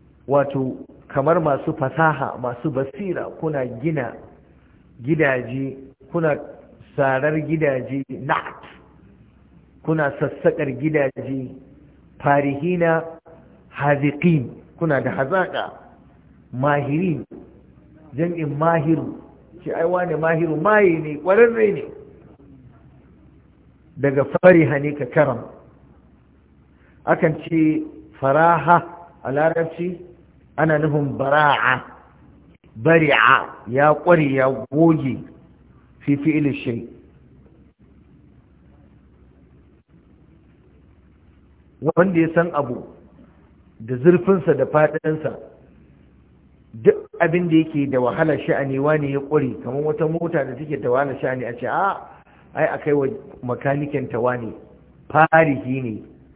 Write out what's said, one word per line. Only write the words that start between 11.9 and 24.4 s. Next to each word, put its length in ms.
farihina 840
haziqin, 920
kuna 220
da 100
hazaƙa, 640
mahirin, 720
jam'in 420
mahiru, 640
ce 100
ai 100
wane 320
mahiru, 400
maye 420
ne, 200
ƙwararre 560
ne. 100
Daga 280
fariha 560